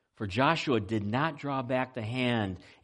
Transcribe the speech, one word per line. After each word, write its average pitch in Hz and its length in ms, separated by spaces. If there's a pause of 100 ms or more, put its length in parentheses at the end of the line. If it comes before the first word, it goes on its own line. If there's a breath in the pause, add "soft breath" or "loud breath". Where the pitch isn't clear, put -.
(160)
For 110 120
Joshua 131 520
did 101 240
not 139 360
draw 135 240
back 127 320
the 117 80
hand 113 540 (260 soft breath)